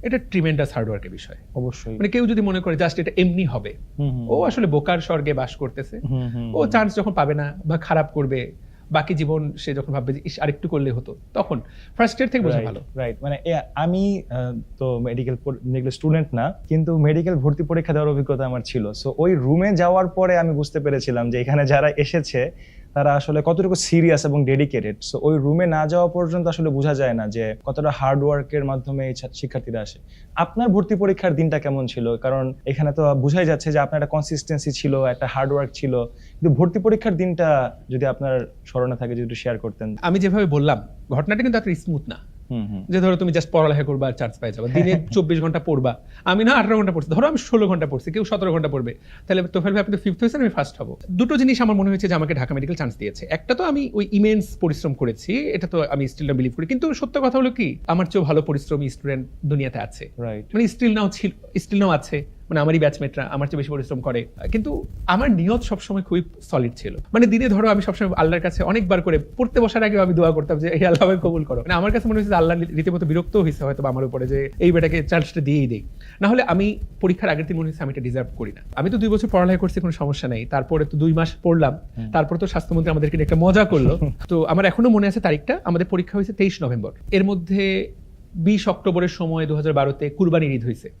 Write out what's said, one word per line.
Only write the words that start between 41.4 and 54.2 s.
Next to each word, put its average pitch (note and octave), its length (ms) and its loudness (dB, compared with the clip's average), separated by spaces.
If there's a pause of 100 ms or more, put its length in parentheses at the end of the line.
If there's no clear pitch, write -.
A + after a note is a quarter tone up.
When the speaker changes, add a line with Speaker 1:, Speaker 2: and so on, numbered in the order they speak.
Speaker 1:
কিন্তু A#3 160 2
এত G3+ 200 -2
স্মুথ D3+ 300 -4
না। - 300 -16 (120)
Speaker 2:
হুম, A2+ 160 -4
হুম। G2+ 240 -8
Speaker 1:
যে F3+ 100 2
ধরো F#3 160 4
তুমি F3 160 0
just D#3+ 200 0
পড়ালেখা D3+ 300 4
করবা C3+ 240 -2
আর B2+ 60 -2
চান্স A#2+ 260 -6
পেয়ে A2+ 140 -4
যাবা, A2+ 160 -6
দিনে E3+ 400 2
Speaker 2:
<laughs> - 40 -8
Speaker 1:
চব্বিশ E3 280 2
ঘন্টা E3 180 0
পড়বা। C3 420 0 (240)
আমি G3 200 2
না A#3 80 6
আঠারো A3 240 4
ঘন্টা G3 160 2
পড়ছি, D#3+ 180 -2
ধরো A3+ 180 4
আমি D#4 100 0
ষোলো G#3+ 300 2
ঘন্টা E3+ 180 0
পড়ছি, C#3 260 -6
কেউ G#3 120 0
সতেরো F#3 280 0
ঘন্টা D#3 160 0
পড়বে, B2+ 260 -4 (320)
তাহলে F#3 160 2
তো F3+ 180 -2
ফেলবে G3 200 2
আপনি G3+ 160 -2
তো - 60 -6
ফিফথ F#3+ 180 -2
হয়েছেন, A#3+ 200 0
আমি A#3 100 2
ফার্স্ট - 300 -4
হবো। A#2 160 -10 (140)
দুটো A#3+ 260 2
জিনিস C4 240 4
আমার G#3+ 160 4
মনে G3 120 2
হয়েছে G3 200 0
যে F3 60 2
আমাকে D#3 200 0
ঢাকা C3 200 -2
মেডিকেল C#3 220 -4
চান্স B2+ 200 -4
দিয়েছে। - 340 -8
একটা D#3+ 240 -2
তো F4 100 -4
আমি C#4+ 280 -2
ওই G#3 200 -2
ইমেন্স G#3+ 460 2